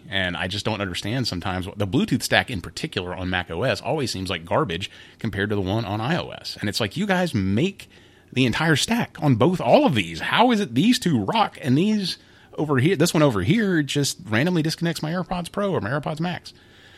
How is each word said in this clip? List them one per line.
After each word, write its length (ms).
And 300
I 100
just 160
don't 160
understand 480
sometimes 400
what, 120
the 80
Bluetooth 340
stack 300
in 100
particular 540
on 160
Mac 180
O 140
S 180
always 300
seems 180
like 160
garbage 460
compared 320
to 60
the 60
one 220
on 160
I 180
O 120
S. 300
And 100
it's 100
like, 160
you 120
guys 260
make 560
the 140
entire 300
stack 440
on 160
both, 240
all 280
of 80
these. 240
How 320
is 80
it 160
these 240
two 240
rock 380
and 140
these 440
over 180
here, 180
this 180
one 100
over 180
here 400
just 440
randomly 360
disconnects 400
my 100
AirPods 400
Pro 220
or 80
my 80
AirPods 300
Max? 340